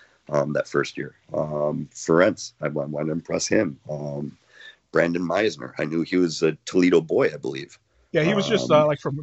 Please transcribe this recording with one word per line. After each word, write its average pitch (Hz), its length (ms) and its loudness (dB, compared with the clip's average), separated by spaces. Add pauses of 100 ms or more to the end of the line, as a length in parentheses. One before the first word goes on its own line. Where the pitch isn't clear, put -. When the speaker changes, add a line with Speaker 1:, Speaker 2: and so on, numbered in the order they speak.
(300)
Speaker 1:
um, 73 240 0
that 71 140 -2
first - 300 -2
year. 69 180 -10 (180)
Um, 76 600 -2
Ferentz, 90 680 2
I 76 60 -4
wa-, 73 180 -4
wanted 73 220 -6
to 78 60 -4
impress 85 340 -4
him. 92 320 0 (100)
Um, 73 480 -8 (540)
Brandon 85 320 2
Meisner, 85 560 -2
I 76 60 -2
knew 80 160 -2
he 90 160 0
was 85 260 2
a 78 220 2
Toledo 90 360 4
boy, 85 320 0
I 73 40 -14
believe. 69 420 -10 (320)
Speaker 2:
Yeah, 156 120 0
he 185 100 2
was 202 140 0
just, 220 180 0
Speaker 1:
Um, 123 60 0
Speaker 2:
uh, 151 140 6
like, 147 140 0
from 139 240 -6